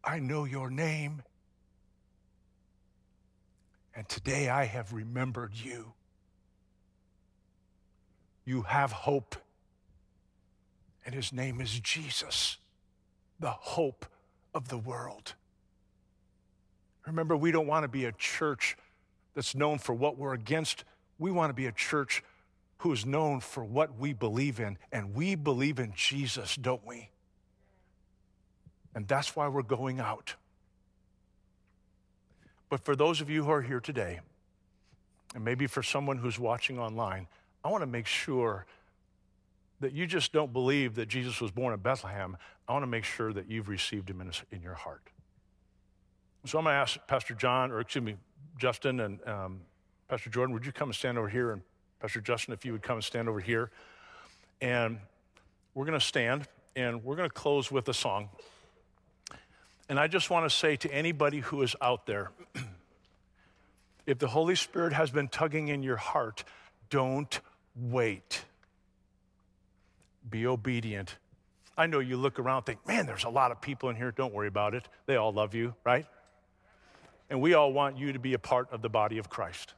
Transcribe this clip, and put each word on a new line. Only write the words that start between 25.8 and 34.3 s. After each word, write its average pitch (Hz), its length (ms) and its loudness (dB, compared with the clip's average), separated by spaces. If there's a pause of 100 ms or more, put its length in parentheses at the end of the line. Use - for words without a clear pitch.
Jesus, 135 640 -2
don't 127 300 -2
we? 120 240 -14 (1900)
And 101 80 -6
that's 139 300 0
why 147 100 2
we're 139 160 0
going 131 380 -2
out. 110 340 -6 (2250)
But 135 160 0
for 143 120 4
those 151 240 6
of 147 100 -6
you 156 140 2
who 147 80 2
are 147 100 4
here 123 160 -2
today, 104 400 -4 (1160)